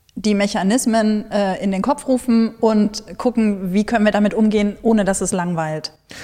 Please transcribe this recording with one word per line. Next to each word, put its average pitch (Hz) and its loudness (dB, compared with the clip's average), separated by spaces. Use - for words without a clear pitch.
die 208 2
Mechanismen, 208 0
äh, 196 -2
in 196 0
den 190 -2
Kopf 285 -2
rufen 226 2
und 214 2
gucken, 208 0
wie 208 2
können 220 0
wir 214 4
damit 208 2
umgehen, 208 2
ohne 220 2
dass 190 0
es 185 -2
langweilt. 165 -4